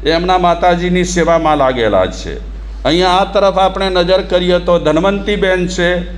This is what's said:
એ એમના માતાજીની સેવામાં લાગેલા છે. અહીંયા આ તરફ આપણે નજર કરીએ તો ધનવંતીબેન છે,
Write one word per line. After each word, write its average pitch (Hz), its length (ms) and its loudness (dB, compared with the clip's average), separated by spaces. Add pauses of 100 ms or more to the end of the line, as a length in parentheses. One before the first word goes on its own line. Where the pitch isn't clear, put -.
એ 156 80 -2
એમના 180 280 0
માતાજીની 175 680 2
સેવામાં 165 520 0
લાગેલા 113 500 2
છે. - 500 -10 (280)
અહીંયા 175 260 2
આ 190 140 2
તરફ 190 340 0
આપણે 190 300 0
નજર 185 340 2
કરીએ 180 360 0
તો 175 200 0
ધનવંતીબેન 185 880 0
છે, 180 320 -2 (200)